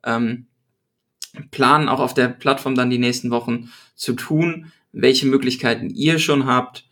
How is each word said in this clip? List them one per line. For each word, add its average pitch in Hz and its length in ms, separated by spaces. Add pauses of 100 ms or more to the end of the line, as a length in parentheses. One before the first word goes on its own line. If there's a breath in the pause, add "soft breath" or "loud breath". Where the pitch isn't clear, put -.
ähm, 117 440 (1000)
planen, 139 380
auch 131 140
auf 123 120
der 147 140
Plattform 135 480
dann 127 140
die 123 80
nächsten 123 340
Wochen 117 400 (240 loud breath)
zu - 180
tun, 165 600 (180)
welche 131 340
Möglichkeiten 127 640
ihr 156 300
schon 143 260
habt 127 460